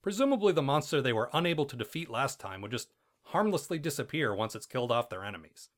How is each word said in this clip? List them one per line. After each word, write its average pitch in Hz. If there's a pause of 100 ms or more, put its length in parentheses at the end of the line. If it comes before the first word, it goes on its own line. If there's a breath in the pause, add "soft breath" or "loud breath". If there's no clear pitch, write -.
Presumably 208
the 156
monster 143
they 127
were 110
unable 160
to 131
defeat 160
last 123
time 95
would 104
just - (360)
harmlessly 180
disappear 143
once 110
it's -
killed 123
off 117
their 92
enemies. 87